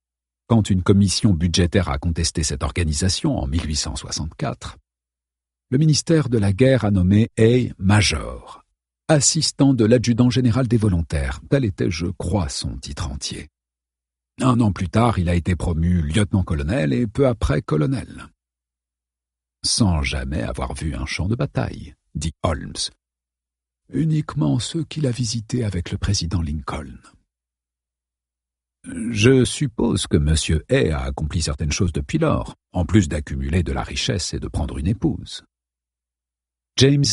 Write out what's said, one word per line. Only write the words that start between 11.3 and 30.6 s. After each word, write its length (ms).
tel 140
était, 260
je 160
crois, 420
son 280
titre 340
entier. 380
Un 200
an 100
plus 180
tard, 300
il 100
a 60
été 220
promu 460
lieutenant-colonel 880
et 160
peu 180
après 360
colonel. « 640
Sans 400
jamais 380
avoir 320
vu 200
un 120
champ 200
de 80
bataille », 640
dit 280
Holmes. « 320
Uniquement 640
ceux 260
qu'il 220
a 40
visités 540
avec 260
le 60
président 460
Lincoln. » 560
Je 360
suppose 600
que 120
monsieur 500